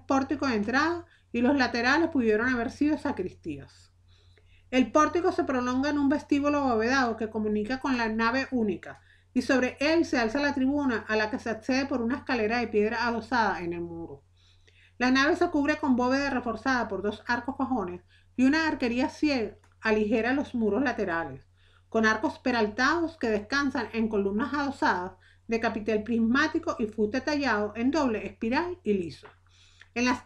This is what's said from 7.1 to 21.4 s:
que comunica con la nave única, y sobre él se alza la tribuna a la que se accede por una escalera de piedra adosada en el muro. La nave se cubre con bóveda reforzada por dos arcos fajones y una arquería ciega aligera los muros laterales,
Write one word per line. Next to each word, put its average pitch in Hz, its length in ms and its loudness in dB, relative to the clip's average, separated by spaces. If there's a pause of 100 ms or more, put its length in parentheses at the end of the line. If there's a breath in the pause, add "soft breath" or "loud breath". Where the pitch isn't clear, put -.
que 220 140 -6
comunica 214 500 -2
con 269 160 0
la 233 120 -2
nave 233 420 0
única, 196 500 -2 (360 soft breath)
y 247 60 2
sobre 254 380 2
él 311 240 4
se - 120 -2
alza 233 220 0
la 277 160 0
tribuna 262 540 0
a 214 80 0
la 214 120 0
que 247 120 -6
se 240 100 -6
accede 254 360 -2
por 269 140 -2
una 240 180 -2
escalera 233 400 0
de 233 100 -2
piedra 220 360 0
adosada 226 580 0
en 170 100 -4
el 170 80 -6
muro. 165 420 -12 (760 soft breath)
La 247 140 0
nave 277 240 4
se 349 160 2
cubre 294 260 2
con 277 200 2
bóveda 262 340 2
reforzada 247 560 -2
por 190 160 -6
dos 208 240 -4
arcos 254 320 -4
fajones 214 440 -4 (340 soft breath)
y 247 80 4
una 311 240 4
arquería 262 400 0
ciega 269 480 -2 (240)
aligera 220 520 2
los 277 220 -2
muros 226 300 2
laterales, 165 600 -4 (440 soft breath)